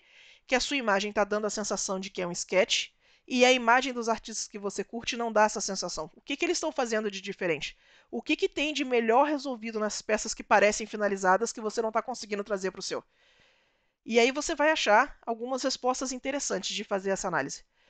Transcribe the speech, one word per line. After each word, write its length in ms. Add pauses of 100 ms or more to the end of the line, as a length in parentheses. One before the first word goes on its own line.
(460)
que 80
a 60
sua 180
imagem 340
tá 120
dando 220
a 40
sensação 500
de 100
que 120
é 60
um 40
sketch 580 (380)
e 160
a 80
imagem 400
dos 160
artistas 400
que 120
você 240
curte 340
não 140
dá 120
essa 160
sensação. 540
O 80
que 160
que 80
eles 120
estão 140
fazendo 380
de 100
diferente? 560 (360)
O 100
que 140
que 120
tem 260
de 120
melhor 400
resolvido 540
nas 220
peças 320
que 100
parecem 420
finalizadas 680
que 80
você 220
não 100
tá 100
conseguindo 420
trazer 280
pro 120
seu? 200 (1040)
E 140
aí 120
você 220
vai 160
achar 560
algumas 380
respostas 480
interessantes 640
de 80
fazer 260
essa 180
análise. 360 (260)